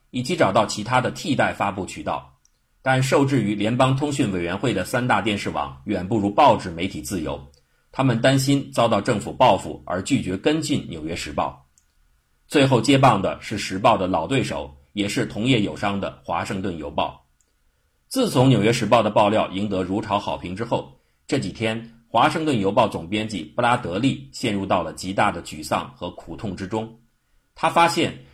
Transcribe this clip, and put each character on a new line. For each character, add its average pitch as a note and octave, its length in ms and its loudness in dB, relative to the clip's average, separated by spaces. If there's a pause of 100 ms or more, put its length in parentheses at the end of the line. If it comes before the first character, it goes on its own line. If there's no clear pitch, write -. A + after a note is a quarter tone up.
(120)
以 B2+ 100 -4
及 E3+ 140 -4
找 C3 160 4
到 G#2+ 140 4
其 - 180 -6
他 A#2+ 180 2
的 A2+ 80 -2
替 C#3 260 -4
代 A2 160 2
发 G2+ 200 -2
布 F#2+ 140 -6
渠 - 180 -12
道。 D#2 280 -6 (500)
但 C3 200 2
受 C#3+ 240 4
制 C3+ 160 2
于 G#2 140 0
联 G#2 200 0
邦 C3 200 2
通 D3 160 -2
讯 C3 200 0
委 F2+ 120 -2
员 E2+ 120 -2
会 A#2 160 -2
的 F#2 140 -2
三 B2 220 -2
大 A2 120 2
电 G2+ 160 0
视 G2+ 140 -6
网 D2 360 -6
远 F#2 220 -4
不 A2 120 0
如 G2+ 100 0
报 B2+ 260 6
纸 F#2 140 -6
媒 E2+ 180 -4
体 - 140 -8
自 F2+ 180 -6
由， C#2+ 320 -8 (400)
他 C#3 120 -2
们 A2+ 180 2
担 C3+ 160 4
心 C#3 340 0
遭 A#2 160 4
到 A2 140 2
政 G#2 180 0
府 D#2+ 140 -8
报 A2+ 240 6
复 D#2 300 -8
而 F#2+ 160 -4
拒 A#2+ 180 0
绝 F#2 160 -4
跟 D#3 240 2
进 A#2 260 -2
《纽 D#2 160 -10
约 D#2+ 120 -6
时 - 180 -8
报》。 D2 320 -4 (840)
最 C#3+ 200 4
后 C3 120 4
接 C#3 160 4
棒 B2+ 240 6
的 E2+ 220 -4
是 - 160 -8
《时 F#2 220 -6
报》 A2 180 6
的 F#2 80 0
老 F2 220 0
对 B2+ 160 0
手， C#2+ 280 -6 (220)
也 G2+ 160 -2
是 A2+ 160 -2
同 G#2 200 -6
业 B2+ 160 4
友 E2+ 140 -2
商 G2+ 240 -4
的 E2+ 240 -8
《华 F2+ 220 -2
盛 G2 160 -6
顿 F#2 160 -6
邮 D2 140 -10
报》。 E2 340 -4 (840)
自 B3+ 220 0
从 C3+ 180 4
《纽 A#2+ 140 6
约 A2 100 4
时 - 140 0
报》 A2+ 160 6
的 G#2 80 2
爆 G#2 200 4
料 G#2 200 2
赢 G2 180 -4
得 F#2+ 140 -2
如 F#2+ 180 -2
潮 G2+ 200 -2
好 D#2+ 180 -6
评 F2 180 -8
之 G#2+ 80 -8
后， - 320 -4 (300)
这 C#3 140 -2
几 F#2+ 120 -4
天 A2+ 400 -4 (160)
华 C3 220 4
盛 D#3+ 160 -2
顿 C#3 140 0
邮 G2 120 2
报 A2 160 4
总 E2+ 220 -6
编 G#2+ 180 -2
辑 F2+ 160 -6 (120)
布 A#2+ 80 0
拉 A#2+ 120 4
德 F2+ 220 -6
利 B2 340 -2
陷 A2+ 220 -4
入 G2 100 -2
到 F#2+ 200 0
了 D#2+ 100 -8
极 F#2 180 -8
大 G2+ 200 2
的 E2+ 100 -8
沮 D#2 220 -14
丧 F#2 340 -4
和 F2 140 -8
苦 - 240 -14
痛 F#2+ 200 -8
之 F#2+ 120 -8
中。 A2 320 -6 (560)
他 - 120 -2
发 E3+ 200 4
现， E3 280 0 (180)